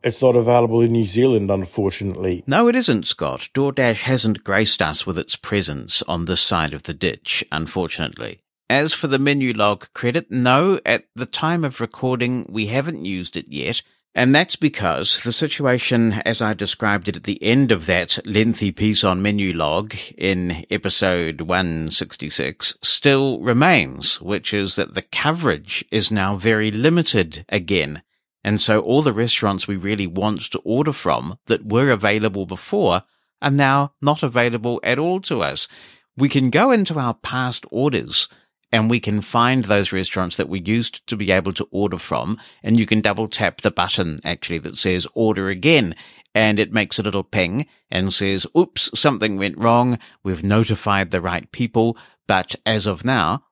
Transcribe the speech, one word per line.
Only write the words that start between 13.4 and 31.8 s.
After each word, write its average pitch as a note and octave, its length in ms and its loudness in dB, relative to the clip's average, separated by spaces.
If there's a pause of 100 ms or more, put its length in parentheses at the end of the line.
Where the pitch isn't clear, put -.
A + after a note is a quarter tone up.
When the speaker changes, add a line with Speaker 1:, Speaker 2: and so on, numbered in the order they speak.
Speaker 2:
yet. C#2+ 340 -6 (320)
And B2+ 200 4
that's - 220 2
because F#2+ 640 0
the A#2 100 -4
situation, B2 800 0 (140)
as A#2 160 -2
I G#2+ 100 0
described G2+ 560 -2
it F2 80 -4
at E2 80 -14
the - 180 -4
end A#2+ 300 4
of E2 140 0
that F2 400 0
lengthy G#2+ 440 2
piece G#2+ 340 0
on F#2 180 2
Menulog G2 960 -2
in F2 520 -2
episode F2 720 -2
one E2 500 -2
sixty-six, - 920 -4
still C3+ 580 2
remains, A#2 800 2
which F#2 320 -4
is G2 240 -2
that - 180 -2
the G#2 60 -4
coverage C#3+ 920 -2
is G#2+ 220 0
now G2+ 240 0
very G#2+ 340 2
limited A2+ 800 0
again. E2 540 -2 (420)
And G#2 160 0
so G#2+ 200 2
all C3 200 2
the C#3 140 2
restaurants G#2 520 -2
we G2+ 100 -4
really G2 300 -2
want F#2 440 -2
to - 80 -6
order C#3 340 0
from D2 540 -4
that D3+ 180 0
were A#2+ 260 2